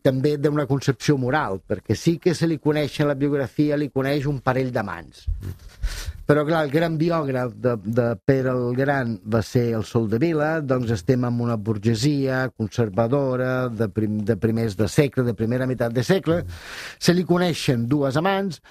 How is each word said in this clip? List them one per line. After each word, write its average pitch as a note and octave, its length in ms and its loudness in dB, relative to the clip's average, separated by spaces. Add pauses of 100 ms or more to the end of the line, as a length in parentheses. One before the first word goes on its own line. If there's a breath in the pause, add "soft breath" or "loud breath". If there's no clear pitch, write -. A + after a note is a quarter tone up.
també C3+ 340 2
d'una D3 300 0
concepció C#3 540 2
moral, B2 420 0
perquè G2+ 340 -2
sí E3 220 0
que F3 160 2
se E3 160 0
li D3+ 80 -2
coneix D3+ 420 0
en D3 100 2
la C3+ 80 -2
biografia, C#3+ 600 0
li D3 160 -2
coneix C3+ 340 0
un C#3 140 -4
parell C3 320 0
de A2+ 100 -2
mans. E2+ 400 -12 (1000 loud breath)
Però, D3 240 4
clar, D#3+ 160 2
el C#3 80 -4
gran E3 240 2
biògraf D3 540 0 (100)
de, A#2+ 140 2 (100)
de A#2 200 2 (200)
Pere C3 300 2
el B2 240 -2
Gran C3+ 400 0 (100)
va A2 160 2
ser A#2+ 220 2 (100)
el A2 80 0
Soldevila, D3 800 0
doncs B2+ 300 0
estem B2 340 2
amb A#2+ 160 -2
una A#2 160 0
burgesia B2+ 840 0 (100)
conservadora B2+ 1120 0
de A2 240 -2
prim-, G#2+ 320 0
de G#2+ 160 2
primers A2+ 380 0
de G#2+ 100 2
segle, C3 380 2
de A#2 100 0
primera B2 320 -2
meitat A#2 240 -2
de A#2+ 140 0
segle. F3 320 2 (580 loud breath)
Se - 160 2
li F3 160 2
coneixen E3 640 2
dues C#3 240 2
amants, F#3+ 540 0